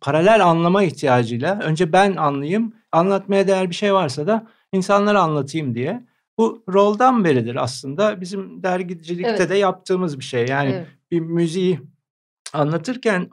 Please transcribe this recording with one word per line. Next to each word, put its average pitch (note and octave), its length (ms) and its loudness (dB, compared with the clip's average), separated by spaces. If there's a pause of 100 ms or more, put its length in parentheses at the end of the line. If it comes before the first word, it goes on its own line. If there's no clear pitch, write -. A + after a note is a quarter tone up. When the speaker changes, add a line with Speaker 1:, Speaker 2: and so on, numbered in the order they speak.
Speaker 1:
paralel F3+ 460 4
anlama E3+ 360 4
ihtiyacıyla, C3 800 0
önce D#3 320 0
ben F#3+ 240 4
anlayayım, D#3+ 580 -2 (180)
anlatmaya G3 540 2
değer F#3+ 240 0
bir F3 40 -6
şey G3+ 200 0
varsa D3+ 320 -2
da A3 200 0 (260)
insanlara G3+ 480 2
anlatayım D3+ 540 -2
diye. E3 300 -6 (340)
Bu A3+ 340 -2
roldan G#3 520 4
beridir B2 320 2
aslında C#3+ 640 -4
bizim F#3 420 -10
dergicilikte F3+ 680 -4
Speaker 2:
Evet. F#3 200 0
Speaker 1:
de F#3 60 0
yaptığımız F#3 600 -2
bir C3 60 -12
şey. A#2+ 240 -2
Yani C#3 220 0
Speaker 2:
Evet. F3 160 -6 (240)
Speaker 1:
bir F3 100 0
müziği E3+ 600 -2 (720)
anlatırken F3 800 -2